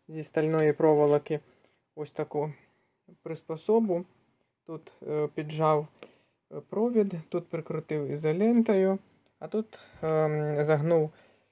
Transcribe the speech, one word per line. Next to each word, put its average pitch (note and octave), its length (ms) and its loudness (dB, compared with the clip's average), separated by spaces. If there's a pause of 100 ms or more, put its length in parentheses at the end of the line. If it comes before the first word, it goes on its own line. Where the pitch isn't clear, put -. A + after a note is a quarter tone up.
зі D#3 140 -12
стальної D#3 500 0
проволоки D3 680 2 (540)
ось D3+ 180 -12
таку D3+ 400 -6 (720)
приспособу. F3 840 -2 (600)
Тут, - 260 -16 (100)
е, D3+ 260 -2
піджав, D#3 600 0 (640)
е, D3+ 80 -12
провід, G#3 540 0 (140)
тут F3 200 -6
прикрутив D#3 580 -6
ізолентою, F#3+ 920 2 (400)
а D#3+ 100 -14
тут, A3 300 -6 (240)
ем, D3+ 600 0
загнув, D#3 480 2 (400)